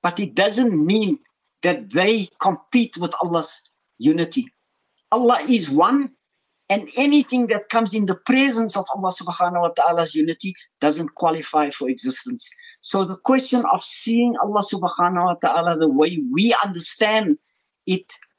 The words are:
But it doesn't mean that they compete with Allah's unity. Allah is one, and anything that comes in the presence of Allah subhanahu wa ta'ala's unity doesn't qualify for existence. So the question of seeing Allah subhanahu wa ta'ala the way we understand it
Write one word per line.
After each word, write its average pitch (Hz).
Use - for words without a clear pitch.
But 175
it 165
doesn't 208
mean 185
that 190
they 214
compete 220
with 175
Allah's -
unity. 156
Allah 247
is 196
one, 226
and 202
anything 254
that 208
comes 220
in 214
the 180
presence 247
of 196
Allah 185
subhanahu 175
wa 170
ta'ala's 165
unity 165
doesn't 151
qualify 156
for 131
existence. 127
So 190
the 185
question 262
of 185
seeing 233
Allah 208
subhanahu 175
wa 180
ta'ala 165
the 160
way 151
we 208
understand 214
it 185